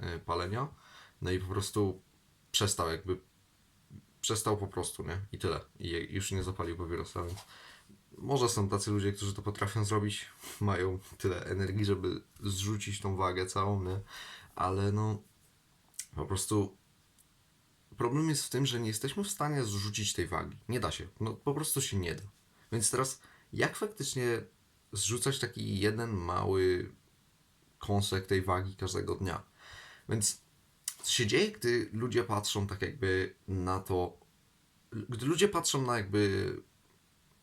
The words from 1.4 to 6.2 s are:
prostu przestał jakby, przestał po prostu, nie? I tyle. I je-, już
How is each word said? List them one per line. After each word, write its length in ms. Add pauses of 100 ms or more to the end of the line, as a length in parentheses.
prostu 540 (500)
przestał 380
jakby, 300 (1040)
przestał 360
po 100
prostu, 360
nie? 180 (100)
I 60
tyle. 220 (200)
I 100
je-, 160
już 260